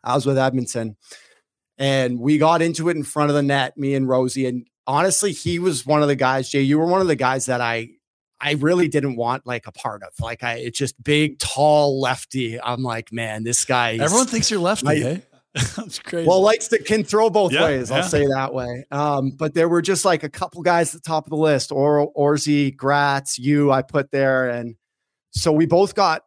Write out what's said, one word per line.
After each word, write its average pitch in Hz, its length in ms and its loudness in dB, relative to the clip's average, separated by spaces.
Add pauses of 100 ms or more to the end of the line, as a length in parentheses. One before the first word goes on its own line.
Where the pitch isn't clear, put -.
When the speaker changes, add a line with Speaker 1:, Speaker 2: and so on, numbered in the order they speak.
Speaker 1:
I 123 120 0
was 135 100 0
with 135 140 2
Edmonton, 120 560 -2 (800)
and 135 420 0
we 147 180 2
got 151 260 4
into 165 260 -2
it 165 80 -2
in 147 60 -8
front 147 260 0
of 143 60 2
the 143 80 2
net, 139 340 0
me 139 160 -2
and 135 140 0
Rosie. 131 400 0
And 123 180 -6 (220)
honestly, 175 460 0
he 170 260 -4
was 160 260 -2
one 147 160 2
of 147 60 4
the 143 80 2
guys, 131 340 0
Jay, 139 120 0
you 143 180 2
were 165 80 2
one 185 140 2
of 185 60 0
the 156 80 2
guys 127 300 0
that 123 160 -2
I, 117 280 -4 (500)
I 147 140 -2
really 160 340 2
didn't 139 300 -2
want, 120 280 -4
like, 120 220 -8
a 104 40 -16
part 104 300 -10
of. 90 180 -20
Like, 117 220 -8
I, 117 140 -4
it's 120 240 -10
just 123 240 -6
big, 147 340 0
tall 147 640 2
lefty. 127 580 -4
I'm 123 220 -6
like, 113 300 -8
"Man, 110 320 -8
this 120 220 -2
guy 123 260 2
is" 113 100 -2
Speaker 2:
Everyone 202 240 2
thinks 233 240 -2
you're 214 100 -2
lefty, 175 280 0
Speaker 1:
I 151 80 4
Speaker 2:
eh? 143 220 -2 (360)
<laughs> 123 220 -4
That's 208 240 -12
crazy. 170 300 -2
Speaker 1:
Well, 185 120 6
likes 220 280 4
to, 226 120 2
can 214 220 0
throw 220 260 2
both 190 220 2
Speaker 2:
Yeah, 160 140 2
Speaker 1:
ways. 127 260 0
I'll 135 60 0
Speaker 2:
yeah. 180 100 0
Speaker 1:
say 147 180 2
that 135 280 0
way. 123 360 -8
Um, 143 420 -2
but 151 220 -6
there 170 140 4
were 170 140 2
just, 190 240 0
like, 170 180 2
a 147 60 -8
couple 175 320 -10
guys 170 340 2
at - 80 -20
the - 20 -18
top 156 200 -2
of - 40 -20
the 156 60 -6
list, 151 380 2
Or-, 147 400 2
Orzi, 143 600 0
Gratz, 139 640 0
you, 143 320 2
I 131 120 2
put 135 300 -4
there. 135 380 0
And 120 260 -8 (560)
so - 200 0
we 156 140 4
both 185 280 4
got 165 340 0